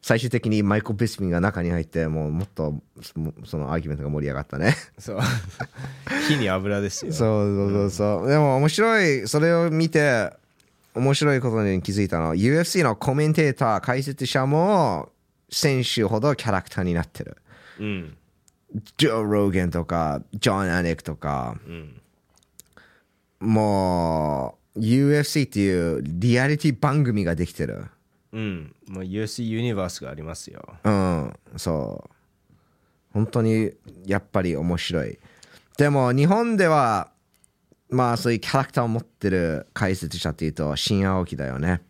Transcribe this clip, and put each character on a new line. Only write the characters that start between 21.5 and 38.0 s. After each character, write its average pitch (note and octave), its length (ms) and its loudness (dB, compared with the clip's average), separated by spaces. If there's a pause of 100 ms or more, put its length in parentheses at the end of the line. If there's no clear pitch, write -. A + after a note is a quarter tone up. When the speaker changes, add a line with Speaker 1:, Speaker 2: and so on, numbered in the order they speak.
Speaker 2:
う - 20 -18
ん。 D#2+ 320 -16 (1400)
Speaker 1:
も F2+ 1160 0 (160)
う、 G2+ 60 -8
ユ B2+ 320 4
ー D3+ 40 4
エ D3 80 2
フ C#3+ 40 -4
シ - 140 -2
ー C3 60 0
っ - 20 -16
て G#2 100 -2
い F2 400 2
う - 20 -6
リ F2+ 380 2
ア C3 80 2
リ D3 100 0
テ D3+ 120 2
ィ B2 100 -2
番 D3 240 2
組 G#2 220 0
が E2+ 100 0
で E2+ 100 -2
き - 60 -12
て D2 160 -6
る。 G1+ 200 -10 (440)
Speaker 2:
う A2 80 -12
ん。 F2+ 360 -8 (120)
も F#2+ 140 -10
う、 F#2 40 -8
ユ G2 160 -6
ー - 20 -2
エ - 20 -4
フ G#2+ 60 -8
シ A#2+ 120 -8
ー - 40 -4
ユ A2 140 -2
ニ A#2+ 120 0
バ G2 120 -2
ー F2 40 -4
ス - 140 -12
が B1+ 80 -12
あ - 20 -12
り D2+ 80 -14
ま D#2+ 140 -10
す - 120 -16
よ。 - 140 -18 (220)
Speaker 1:
う G#2 60 2
ん、 F2+ 440 2 (240)
そ A1+ 500 -4
う。 - 60 -20 (1000)
本 G#2+ 140 2
当 A#2+ 140 0
に、 A2+ 300 2 (340)
や G2+ 140 0
っ - 120 -10
ぱ G2 100 0
り F2 140 0
面 E2+ 220 0
白 D#2+ 280 -2
い。 G1+ 120 -10 (600)
で D3 120 4
も、 C3 220 2
日 C#3+ 160 4
本 A3+ 300 2
で F#3 100 4
は、 A#2+ 420 2 (800)
ま B2+ 240 2